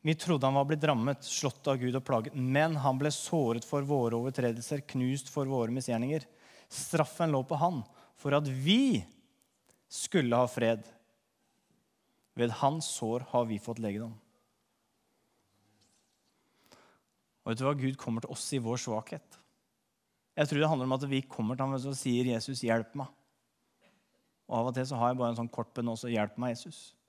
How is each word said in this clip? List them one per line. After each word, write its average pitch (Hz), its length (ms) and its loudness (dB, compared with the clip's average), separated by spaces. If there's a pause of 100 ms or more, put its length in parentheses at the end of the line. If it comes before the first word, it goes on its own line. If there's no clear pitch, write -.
Vi 156 160 2
trodde 147 320 2
han 135 80 4
var 139 80 6
blitt 147 240 0
rammet, 135 400 0
slått - 400 -4
av 135 80 2
Gud 123 220 0
og 131 80 -6
plaget, 113 260 0
men 143 480 2
han 131 160 2
ble 147 160 0
såret 120 560 0
for 143 160 -2
våre 127 320 2
overtredelser, 123 720 -2
knust 131 400 -2
for 139 220 -2
våre 120 260 0
misgjerninger. 127 480 -2 (480)
Straffen 156 640 0
lå 131 100 2
på 151 160 -2
han, 165 220 2 (340)
for 143 220 0
at 147 100 0
vi 160 540 4 (920)
skulle 123 480 2
ha 123 80 4
fred. 113 400 0 (1400)
Ved 120 300 0
hans 151 340 2
sår 120 380 -4
har 120 160 4
vi 104 100 -2
fått 113 240 -8
legedom.» 110 320 -6 (3250)
Og 113 120 -4
vet 113 80 -4
du 131 60 -2
hva? 147 100 2
Gud 131 240 -2
kommer 117 240 -4
til - 80 -10
oss - 120 -8 (120)
i 131 60 2
vår 117 180 -2
svakhet. - 560 -6 (1000)
Jeg 147 120 4
tror 147 140 2
det 156 80 4
handler 131 180 0
om 131 80 2
at 131 140 -4
vi 135 180 2
kommer 117 280 -2
til 135 100 0
ham 135 100 -2
og 135 220 -6
sier, 123 340 0
«Jesus, 123 320 -4
hjelp 113 360 0
meg.» - 120 -10 (1400)
Og 120 80 0
av 123 120 2
og 123 40 -6
til 131 140 0
så 135 100 -4
har 120 140 4
jeg 127 80 -2
bare 120 120 2
en 117 60 -2
sånn 117 140 -4
kort - 240 -6
bønn 120 160 -2
også, 113 200 -6
«Hjelp 107 280 0
meg, 123 160 -2
Jesus.» - 240 -16 (280)